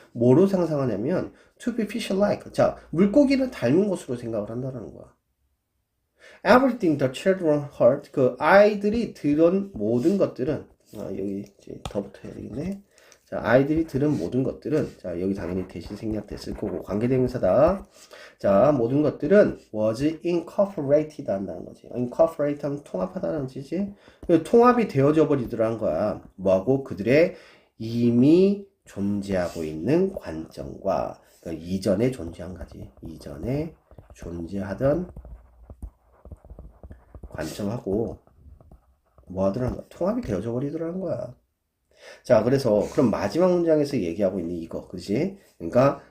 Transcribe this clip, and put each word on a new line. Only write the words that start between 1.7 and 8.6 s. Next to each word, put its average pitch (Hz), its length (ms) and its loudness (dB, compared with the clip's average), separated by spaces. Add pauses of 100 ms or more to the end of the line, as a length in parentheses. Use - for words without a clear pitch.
be 226 100 -4
fish-like. 202 680 -2
자, - 240 2 (140)
물고기를 254 600 4
닮은 165 380 2
것으로 151 280 -6
생각을 113 340 -6
한다는 123 420 -10
거야. - 240 -20 (1300)
Everything 196 540 4
the 131 140 0
children 165 520 0 (160)
heard. 143 320 4
그 127 260 2
아이들이 208 760 4